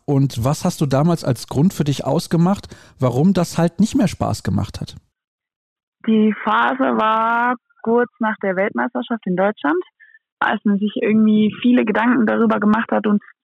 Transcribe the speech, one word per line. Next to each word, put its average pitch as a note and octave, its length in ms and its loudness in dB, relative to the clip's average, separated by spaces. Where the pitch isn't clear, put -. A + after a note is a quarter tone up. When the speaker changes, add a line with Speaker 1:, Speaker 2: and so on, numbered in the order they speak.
Speaker 1:
Und C3+ 400 0
was C#3+ 180 -2
hast F3+ 160 -2
du D#3+ 60 0
damals D3 380 0
als - 240 -4
Grund D3 260 2
für D#3+ 100 -2
dich C#3+ 220 -4
ausgemacht, E3+ 640 0
warum C3 340 2
das F3 240 -2
halt E3+ 220 0
nicht G#3+ 160 2
mehr A#3 120 2
Spaß - 360 -4
gemacht G2 360 -4
hat? - 160 -12
Speaker 2:
Die A3 280 4
Phase A#3+ 540 0
war A3+ 580 0
kurz A#3+ 380 0
nach G#3+ 240 -2
der F#3+ 120 -2
Weltmeisterschaft A#3 720 -4
in F#3 100 -2
Deutschland, G#3+ 460 0
als - 260 -2
man G3+ 120 2
sich G3+ 240 -4
irgendwie G#3+ 600 2
viele B3 220 4
Gedanken A3 440 0
darüber A3 320 2
gemacht G#3+ 320 0
hat G#3+ 160 -2
und G#3 140 2